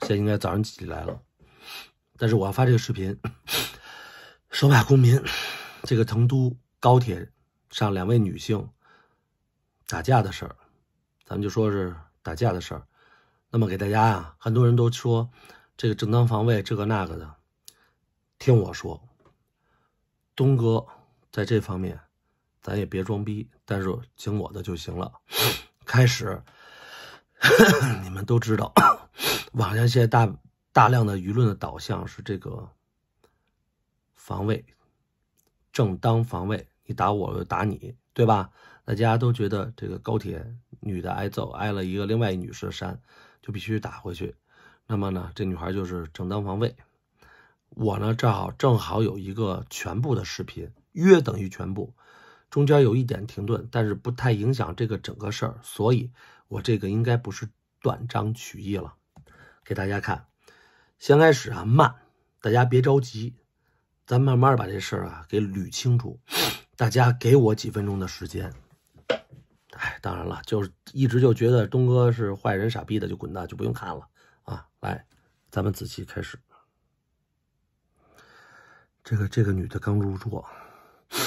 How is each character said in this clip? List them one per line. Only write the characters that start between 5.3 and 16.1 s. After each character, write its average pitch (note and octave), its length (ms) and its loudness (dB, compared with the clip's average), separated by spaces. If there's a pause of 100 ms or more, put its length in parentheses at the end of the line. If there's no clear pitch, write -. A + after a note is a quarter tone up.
这 - 140 0
个 A2 80 4
成 A#2 240 2
都 B2+ 280 2 (220)
高 B2+ 220 6
铁 F2+ 320 -6 (360)
上 G#2 240 -2
两 F#2+ 140 -2
位 A#2+ 100 4
女 G#2 220 0
性 G2+ 320 -4 (1160)
打 F2+ 120 -6
架 A#2+ 220 2
的 G2 80 -2
事 - 140 -10
儿， - 100 -14 (720)
咱 - 80 -10
们 G2 80 -2
就 G2+ 80 -4
说 A2 180 0
是 F#2+ 280 -4 (260)
打 E2 100 -8
架 F#2 200 0
的 F2+ 80 -4
事 - 140 -10
儿。 E2 120 -14 (640)
那 A#2 80 0
么 A2+ 80 4
给 F#2+ 100 -4
大 G2 120 -2
家 G#2+ 120 2
啊， F#2+ 380 2
很 A2+ 160 -2
多 B2 100 4
人 A#2+ 120 6
都 A#2 160 4
说 A#2 360 -2 (480)
这 A#2+ 120 -2
个 G#2+ 80 -2
正 G#2+ 160 -2